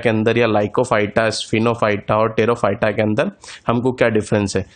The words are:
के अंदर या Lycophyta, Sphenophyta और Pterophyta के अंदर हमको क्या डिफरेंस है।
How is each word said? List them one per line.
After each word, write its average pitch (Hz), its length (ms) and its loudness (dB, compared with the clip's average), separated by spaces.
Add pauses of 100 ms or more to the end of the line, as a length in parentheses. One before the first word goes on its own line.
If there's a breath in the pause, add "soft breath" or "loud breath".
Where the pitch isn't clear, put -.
के 120 60 2
अंदर 110 280 2
या 120 80 2
Lycophyta, 107 840 0
Sphenophyta 110 840 -2
और 110 280 2
Pterophyta 110 560 0
के 110 60 0
अंदर 110 300 0 (360 loud breath)
हमको 120 240 0
क्या 123 180 0
डिफरेंस 104 480 0
है। 95 80 -4 (100)